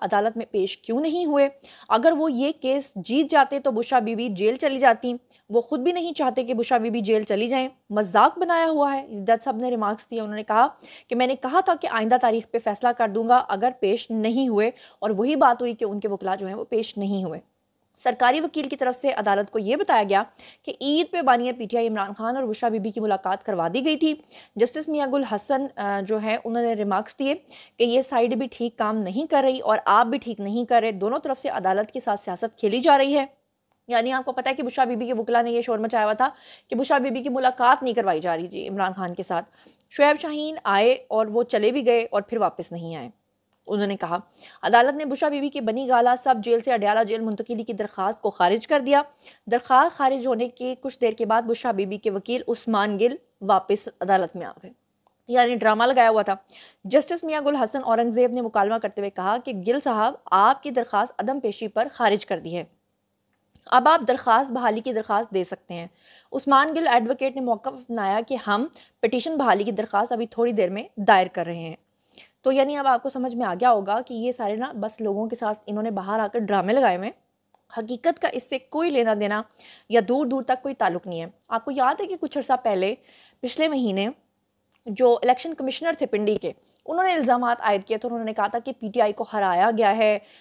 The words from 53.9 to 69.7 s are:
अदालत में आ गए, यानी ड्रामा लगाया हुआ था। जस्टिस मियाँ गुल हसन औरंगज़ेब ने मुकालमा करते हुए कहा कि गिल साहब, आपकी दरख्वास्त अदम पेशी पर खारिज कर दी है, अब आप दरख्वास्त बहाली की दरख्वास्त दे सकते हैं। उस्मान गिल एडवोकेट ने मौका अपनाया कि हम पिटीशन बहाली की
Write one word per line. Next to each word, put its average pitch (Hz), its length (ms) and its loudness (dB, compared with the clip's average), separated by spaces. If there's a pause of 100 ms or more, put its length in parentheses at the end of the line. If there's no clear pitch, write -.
अदालत 185 340 2
में 175 100 -10
आ - 60 -12 (100)
गए, 190 80 -20 (580)
यानी 247 260 2
ड्रामा 220 320 2
लगाया 247 220 6
हुआ 220 140 4
था। 196 140 -2 (500)
जस्टिस 302 380 0
मियाँ 302 180 -4
गुल 285 140 0
हसन 254 240 -2
औरंगज़ेब 233 540 2
ने 247 60 -4
मुकालमा 220 380 0
करते 202 220 -6
हुए 202 100 -4
कहा 196 280 -2
कि 254 140 -8
गिल 220 280 -2
साहब, 233 380 0 (140)
आपकी 247 380 4
दरख्वास्त 233 480 -2
अदम 262 220 -4
पेशी 214 280 -6
पर 226 200 -2
खारिज 214 360 0
कर 170 160 -4
दी 165 120 -10
है, 170 140 -8 (1080)
अब 254 160 6
आप 320 140 4
दरख्वास्त 247 480 2
बहाली 226 300 -2
की 254 120 -6
दरख्वास्त 220 400 -2
दे 190 120 0
सकते - 300 -12
हैं। 170 160 -12 (420)
उस्मान 277 400 2
गिल 330 140 -2
एडवोकेट 254 500 0
ने 269 60 -6
मौका 240 280 -4
अपनाया 233 500 -4
कि 240 160 -6
हम 214 340 -2 (320)
पिटीशन 254 340 -2
बहाली 214 280 2
की 220 80 -2